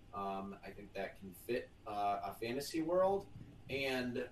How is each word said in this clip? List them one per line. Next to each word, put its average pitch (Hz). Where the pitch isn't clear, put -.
Um, 98
I 98
think 98
that 95
can 98
fit, 120
uh, 101
a 98
fantasy 135
world. 185
And 127